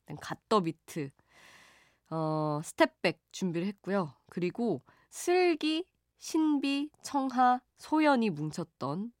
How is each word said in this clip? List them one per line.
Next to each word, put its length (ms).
일단 180
갓더비트, 920
어, 520
스텝백 580
준비를 360
했고요. 460
그리고 520
슬기, 760
신비, 720
청하, 580
소연이 520
뭉쳤던 920